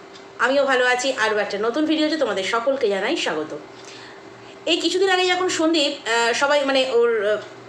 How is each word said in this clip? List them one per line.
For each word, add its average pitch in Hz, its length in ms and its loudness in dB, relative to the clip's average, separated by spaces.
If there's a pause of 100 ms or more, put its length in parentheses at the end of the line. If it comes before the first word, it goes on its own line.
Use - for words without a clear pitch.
(400)
আমিও 262 260 4
ভালো 254 200 2
আছি। 247 320 0
আরও 214 200 0
একটা 202 200 -2
নতুন 233 280 0
ভিডিওতে 311 320 2
তোমাদের 202 260 0
সকলকে 233 440 0
জানাই 202 300 0
স্বাগত। 156 400 -4 (1080)
এই 339 120 2
কিছুদিন 359 320 2
আগে 370 160 4
যখন 370 240 2
সন্দীপ, 311 580 0
আহ, 233 260 2
সবাই, 285 320 2
মানে, 262 260 2
ওর, 233 360 2
আহ, 214 140 0 (280)